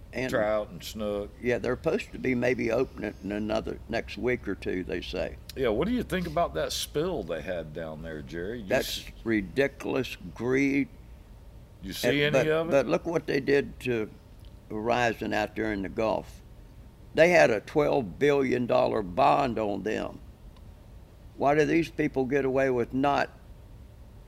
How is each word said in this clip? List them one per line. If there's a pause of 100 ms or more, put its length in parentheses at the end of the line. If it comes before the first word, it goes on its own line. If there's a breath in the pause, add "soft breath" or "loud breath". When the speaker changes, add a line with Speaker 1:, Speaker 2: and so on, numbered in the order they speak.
(140)
Speaker 1:
And
Speaker 2:
trout,
and
snook. (120)
Speaker 1:
Yeah,
they're
supposed
to
be
maybe
opening
it
in
another, (120)
next
week
or
two,
they
say. (200)
Speaker 2:
Yeah,
what
do
you
think
about
that
spill
they
had
down
there,
Jerry?
You
Speaker 1:
That's
Speaker 2:
s- (180)
Speaker 1:
ridiculous (160)
greed. (960)
Speaker 2:
You
see
Speaker 1:
And,
Speaker 2:
any
Speaker 1:
but,
Speaker 2:
of
it?
Speaker 1:
but
look
what
they
did
to (600)
Horizon
out
there
in
the
Gulf. (760)
They
had
a
twelve
billion
dollar
bond
on
them. (1160)
Why
do
these
people
get
away
with
not (1000)